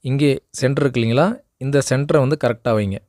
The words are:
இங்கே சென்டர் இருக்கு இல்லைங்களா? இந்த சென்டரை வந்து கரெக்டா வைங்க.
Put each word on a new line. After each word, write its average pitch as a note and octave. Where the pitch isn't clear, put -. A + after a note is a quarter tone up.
இங்கே C#3
சென்டர் C#3
இருக்கு B2+
இல்லைங்களா? C3+
இந்த C#3
சென்டரை C#3+
வந்து C#3
கரெக்டா A#2+
வைங்க. G2+